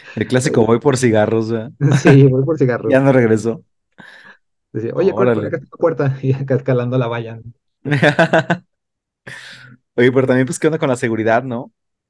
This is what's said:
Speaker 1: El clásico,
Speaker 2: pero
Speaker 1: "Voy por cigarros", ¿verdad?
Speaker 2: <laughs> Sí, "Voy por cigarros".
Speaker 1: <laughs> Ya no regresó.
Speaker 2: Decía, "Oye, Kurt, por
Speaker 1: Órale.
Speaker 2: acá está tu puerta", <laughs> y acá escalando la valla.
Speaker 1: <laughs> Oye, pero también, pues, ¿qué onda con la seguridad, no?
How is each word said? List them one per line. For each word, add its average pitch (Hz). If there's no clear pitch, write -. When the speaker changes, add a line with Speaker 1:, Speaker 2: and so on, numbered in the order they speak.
Speaker 1:
El 110
clásico, 127
Speaker 2:
pero -
Speaker 1:
"Voy 117
por 139
cigarros", 110
¿verdad? 113
Speaker 2:
<laughs> 139
Sí, 139
"Voy 131
por 160
cigarros". 120
Speaker 1:
<laughs> 135
Ya -
no 139
regresó. 113
Speaker 2:
Decía, 113
"Oye, 175
Kurt, 120
por 107
Speaker 1:
Órale. 101
Speaker 2:
acá -
está -
tu -
puerta", 147
<laughs> -
y 135
acá 135
escalando 123
la 123
valla. 113
Speaker 1:
<laughs> 160
Oye, 127
pero 127
también, 127
pues, 170
¿qué -
onda 156
con 160
la 127
seguridad, 113
no? 131